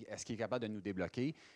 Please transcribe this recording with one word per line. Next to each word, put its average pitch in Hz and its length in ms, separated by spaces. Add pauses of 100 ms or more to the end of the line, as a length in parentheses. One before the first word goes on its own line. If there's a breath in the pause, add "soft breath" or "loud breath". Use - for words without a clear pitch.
est-ce 101 160
qu'il 120 100
est 104 40
capable 113 240
de 107 100
nous 107 80
débloquer ? » 98 540 (220 loud breath)